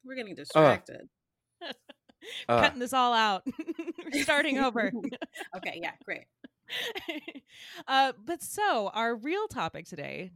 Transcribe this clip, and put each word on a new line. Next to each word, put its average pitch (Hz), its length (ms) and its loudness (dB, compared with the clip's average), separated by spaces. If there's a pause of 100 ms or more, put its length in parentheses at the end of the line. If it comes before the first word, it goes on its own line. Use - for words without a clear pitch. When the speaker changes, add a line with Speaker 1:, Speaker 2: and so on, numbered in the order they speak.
Speaker 1:
We're 262 120 -12
getting 214 180 -8
Speaker 2:
Uh. - 40 -14
Speaker 1:
distracted. 143 680 4 (540)
Speaker 2:
Uh. 311 100 -8 (760)
Speaker 3:
<laughs> - 140 6
Cutting 294 180 4
this 247 140 -6
all 247 200 4
out. 214 300 2 (340)
<laughs> 330 360 -10
We're 285 100 2
starting 294 360 4
over. 233 320 2 (320)
<laughs> - 340 -12
Speaker 1:
Okay, 185 240 -8
yeah, 160 100 -6 (120)
great. 180 220 -8 (420)
Speaker 3:
<laughs> 330 760 -10 (440)
Uh, 269 240 4 (140)
but 339 160 -4
so, 302 520 0
our 233 220 0
real 330 320 -2
topic 165 380 -6
today, 143 500 -10